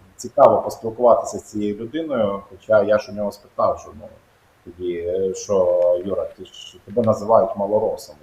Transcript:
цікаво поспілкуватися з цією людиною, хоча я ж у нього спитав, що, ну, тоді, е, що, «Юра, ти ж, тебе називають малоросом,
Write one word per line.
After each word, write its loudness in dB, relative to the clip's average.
цікаво 4
поспілкуватися 0
з -10
цією -6
людиною, -4
хоча 2
я 2
ж -8
у -14
нього -6
спитав, -4
що, -20
ну, -16
тоді, -8
е, -4
що, 0
«Юра, -4
ти -16
ж, -20
тебе -2
називають 2
малоросом, -2